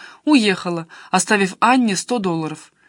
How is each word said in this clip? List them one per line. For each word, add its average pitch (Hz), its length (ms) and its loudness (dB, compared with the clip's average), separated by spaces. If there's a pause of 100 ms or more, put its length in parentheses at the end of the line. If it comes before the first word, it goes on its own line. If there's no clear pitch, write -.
(260)
уехала, 190 600 0 (260)
оставив 190 500 0
Анне 233 340 2
сто 247 240 -4
долларов. 160 540 -6 (160)